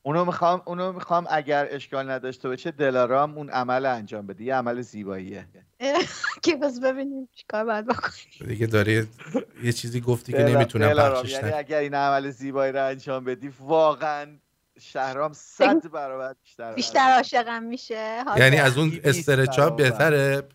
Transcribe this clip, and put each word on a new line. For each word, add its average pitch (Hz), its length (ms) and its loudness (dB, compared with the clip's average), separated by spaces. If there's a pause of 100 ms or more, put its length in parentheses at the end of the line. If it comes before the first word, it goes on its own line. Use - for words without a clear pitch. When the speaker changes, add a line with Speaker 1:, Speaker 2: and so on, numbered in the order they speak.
Speaker 1:
اونو 175 240 2
می‌خوام، 175 400 2
اونو 180 260 -6
می‌خوام 175 380 -2
اگر 147 420 0
اشکال 135 380 -6
نداشته 131 400 -6
باشه 131 220 -6
دلارام 139 640 2
اون 147 120 -10
عمل 127 360 0
انجام 107 420 -4
بده. 98 160 -12
یه 131 120 -2
عمل 120 260 -2
زیباییه. 95 680 -10 (320)
Speaker 2:
<laughs> - 640 -2
که 330 120 2
بس 254 240 -2
ببینیم 269 540 -4
چیکار 214 320 -6
باید 214 200 -4
بکنیم. - 600 -6
Speaker 3:
دیگه 113 200 -2
داره 110 400 2 (560)
یه 120 100 0
چیزی 120 280 -6
گفتی 120 300 -2
که 139 60 0
Speaker 1:
دل-، 143 180 4
Speaker 3:
نمی‌تونم 135 340 4
Speaker 1:
دلارام، 139 340 4
Speaker 3:
پخشش 131 80 -6
Speaker 1:
یعنی - 160 -2
Speaker 3:
نکنم. 151 120 -2
Speaker 1:
اگر 151 200 -2
این 143 140 -2
عمل 139 360 2
زیبایی 135 420 -2
رو 135 140 0
انجام 135 380 -6
بدی 127 360 -6
واقعاً 151 680 0 (520)
شهرام 135 540 -4
صد 294 460 2
Speaker 2:
فکر 175 80 -6
Speaker 1:
برابر 135 560 -8
بیشتر 113 300 -12
Speaker 2:
بیشتر 262 420 2
عاشقم 233 480 0
می‌شه. 226 640 -8
حاضر. 123 160 4
Speaker 3:
یعنی 135 140 8
از 135 200 4
اون 156 120 2
Speaker 1:
بیست 165 160 -6
Speaker 3:
استرچاب 139 720 2
Speaker 1:
برابر. 147 320 4
Speaker 3:
بهتره؟ 139 460 2